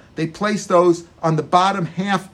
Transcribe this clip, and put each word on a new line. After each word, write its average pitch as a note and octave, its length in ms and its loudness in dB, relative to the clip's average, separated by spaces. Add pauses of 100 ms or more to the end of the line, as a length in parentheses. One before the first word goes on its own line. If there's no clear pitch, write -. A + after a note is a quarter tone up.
(140)
They D#3+ 140 -4
place G#3 400 -4
those F3 380 2 (180)
on D#3+ 140 0
the E3 60 -2
bottom F#3 440 0
half F#3 460 -4